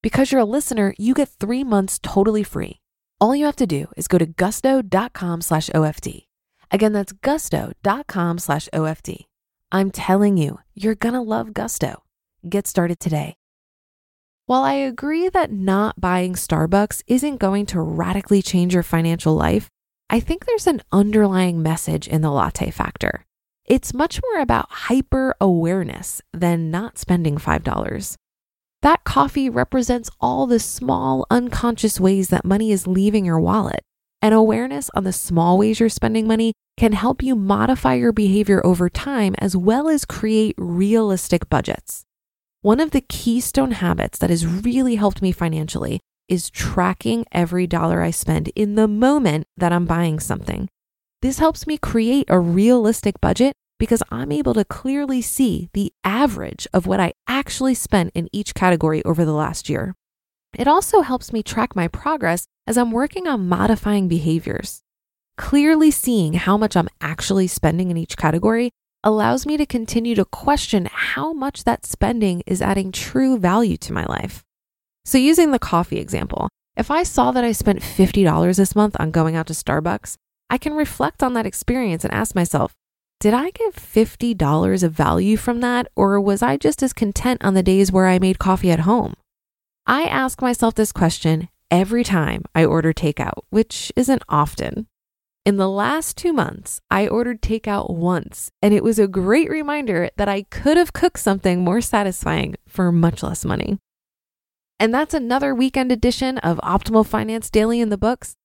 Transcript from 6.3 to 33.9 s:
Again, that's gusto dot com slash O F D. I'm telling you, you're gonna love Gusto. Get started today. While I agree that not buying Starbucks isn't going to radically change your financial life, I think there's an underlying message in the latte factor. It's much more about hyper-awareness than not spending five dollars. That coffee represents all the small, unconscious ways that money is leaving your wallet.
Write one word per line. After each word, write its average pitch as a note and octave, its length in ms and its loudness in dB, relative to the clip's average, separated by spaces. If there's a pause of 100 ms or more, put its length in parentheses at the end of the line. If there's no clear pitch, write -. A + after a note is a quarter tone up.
Again, G#3+ 220 2
that's G3+ 200 -4
gusto C4 600 -4 (100)
dot A3+ 240 -2
com E3+ 320 -4
slash D#3 360 -4
O D#3+ 100 -2
F D#3 180 -6
D. - 260 -14 (440)
I'm G3 180 0
telling G3+ 460 2
you, D3+ 220 0 (160)
you're G#3 200 -2
gonna A#3+ 280 -2
love A3 320 -6
Gusto. - 480 -6 (440)
Get G3+ 200 -4
started E3+ 340 -2
today. D3+ 360 -4 (1080)
While B3+ 180 0
I C4+ 120 2
agree C#4+ 560 -2
that F#4 200 0
not G3 480 0
buying F3+ 360 0
Starbucks E3+ 720 0
isn't B3+ 320 0
going G3+ 280 0
to F3+ 140 -4
radically F3+ 600 0
change F3+ 320 0
your F3 80 4
financial E3 520 0
life, E3+ 360 0 (400)
I A#3+ 100 2
think - 240 -4
there's A4+ 220 0
an D4+ 160 2 (100)
underlying F#3+ 720 4
message D#3 440 -2
in D#3 140 0
the D#3 100 2
latte - 400 -2
factor. - 540 -6 (400)
It's - 300 0
much D4 280 -2
more A4 200 -2
about - 280 -2
hyper-awareness F#3+ 1500 -2 (140)
than E3+ 360 0
not G3 280 -6
spending D#3+ 400 0
five - 260 -2
dollars. - 540 -6 (640)
That D#4 200 4
coffee C#4 460 0
represents B3 640 -2 (100)
all B3+ 260 0
the A#3 140 2
small, C4 680 -2
unconscious A#3+ 680 0
ways F#3+ 300 2
that - 160 0
money G#3 260 0
is F#3 160 0
leaving G3 380 2
your E3 160 2
wallet. F#3 400 0 (400)